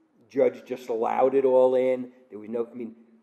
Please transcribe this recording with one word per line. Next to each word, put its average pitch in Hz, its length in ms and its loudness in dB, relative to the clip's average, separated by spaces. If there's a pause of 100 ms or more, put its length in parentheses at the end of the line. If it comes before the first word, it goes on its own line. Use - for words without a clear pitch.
(300)
judge 123 360 0
just 123 240 -12
allowed 117 460 0
it 135 100 2
all 127 300 4
in. 127 340 0 (200)
There 101 100 -16
was 107 100 -16
no, 117 220 -6
I - 40 -18
mean, 113 200 -14 (280)